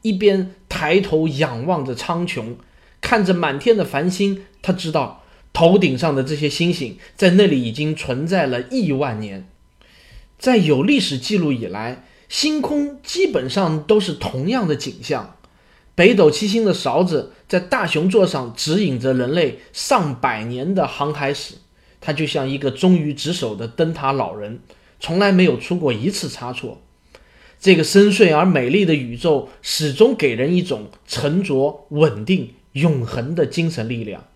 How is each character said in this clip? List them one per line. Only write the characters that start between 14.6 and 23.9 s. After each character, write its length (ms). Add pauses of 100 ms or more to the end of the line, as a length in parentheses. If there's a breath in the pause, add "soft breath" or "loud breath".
的 80
景 260
象， 340 (600 soft breath)
北 180
斗 160
七 180
星 160
的 100
勺 300
子 300 (160 loud breath)
在 100
大 280
熊 200
座 180
上 300
指 300
引 140
着 140
人 180
类 280 (140)
上 480
百 220
年 300
的 140
航 260
海 200
史， 220 (440 soft breath)
它 140
就 120
像 220
一 100
个 140
忠 240
于 180
职 200
守 220
的 120
灯 260